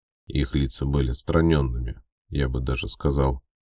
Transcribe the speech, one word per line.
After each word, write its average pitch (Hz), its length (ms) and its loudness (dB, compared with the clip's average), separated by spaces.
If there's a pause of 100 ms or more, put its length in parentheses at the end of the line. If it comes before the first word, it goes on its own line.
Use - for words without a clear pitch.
(280)
Их - 260 0
лица 69 300 0
были 69 260 2
отстраненными, 65 920 0 (260)
я 69 220 0
бы 64 100 -2
даже 65 280 -4
сказал, 67 540 0 (200)